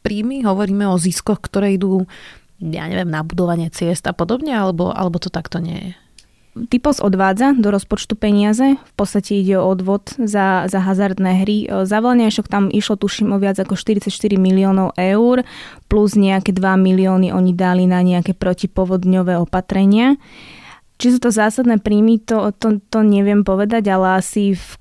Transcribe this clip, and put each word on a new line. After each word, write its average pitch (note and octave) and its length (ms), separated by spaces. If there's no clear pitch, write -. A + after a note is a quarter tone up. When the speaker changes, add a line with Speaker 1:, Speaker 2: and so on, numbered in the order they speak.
Speaker 1:
príjmy? A3+ 400
Hovoríme G3+ 480
o F3+ 80
ziskoch, F3+ 400
ktoré G3 400
idú, F#3+ 320
ja E3 320
neviem, F#3 180
na D#3 140
budovanie E3+ 480
ciest E3+ 400
a - 20
podobne, C4 380
alebo, F#3 400
alebo F3 320
to F3+ 80
takto E3 320
nie E3 160
je? F3+ 140
Speaker 2:
Typos C#4 320
odvádza F#3+ 560
do G#3+ 160
rozpočtu G3+ 480
peniaze, G#3+ 560
v - 240
podstate G3+ 400
ide F#3+ 160
o F#3 160
odvod F#3+ 480
za, G3 480
za F#3 160
hazardné F#3+ 640
hry. G#3 240
Za G#3 160
vlaňajšok A#3 480
tam G3+ 240
išlo, G#3 240
tuším, G3+ 320
o G3+ 80
viac G3 240
ako F#3 160
štyridsaťštyri G3+ 560
miliónov F#3+ 640
eur, A3+ 480
plus G#3 320
nejaké F#3+ 320
dva F#3+ 240
milióny F#3 560
oni F#3 240
dali F3+ 320
na F3+ 160
nejaké F3+ 320
protipovodňové F#3 1040
opatrenia. G3 800
Či B3 180
sú - 60
to A#3 80
zásadné A3 480
príjmy, G#3+ 400
to, G#3+ 400
to, G#3+ 240
to - 240
neviem G3+ 400
povedať, G#3 400
ale F#3+ 320
asi G3 400
v - 220